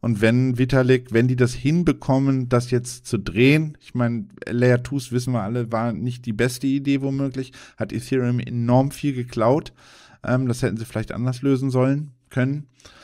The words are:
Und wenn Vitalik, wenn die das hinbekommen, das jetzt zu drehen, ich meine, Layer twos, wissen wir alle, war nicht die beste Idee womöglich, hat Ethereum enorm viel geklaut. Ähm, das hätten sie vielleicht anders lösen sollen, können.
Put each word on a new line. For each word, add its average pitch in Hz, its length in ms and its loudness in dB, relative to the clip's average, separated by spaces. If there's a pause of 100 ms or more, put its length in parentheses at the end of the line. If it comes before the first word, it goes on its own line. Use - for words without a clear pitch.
Und 113 220 0
wenn 123 340 4
Vitalik, 127 560 2
wenn 117 160 4
die 127 80 2
das 123 160 2
hinbekommen, 139 960 0
das 123 220 2
jetzt - 360 -4
zu 113 120 -2
drehen, 135 640 2
ich - 140 -20
meine, 117 320 -2 (240)
Layer 123 320 4
twos, 135 300 -6
wissen 123 220 -2
wir 113 80 0
alle, 113 280 -4
war 117 220 -2
nicht 123 320 -8
die 117 80 -6
beste 127 340 -2
Idee 139 360 0
womöglich, 135 500 -4 (240)
hat - 160 -6
Ethereum 123 480 0
enorm 123 500 2
viel 143 220 -6
geklaut. 123 640 0 (500)
Ähm, 127 240 0
das 120 140 -2
hätten 107 160 -2
sie 113 80 -8
vielleicht - 260 -8
anders 123 300 -4
lösen 135 280 0
sollen, 135 400 0 (200)
können. 139 360 -2 (380)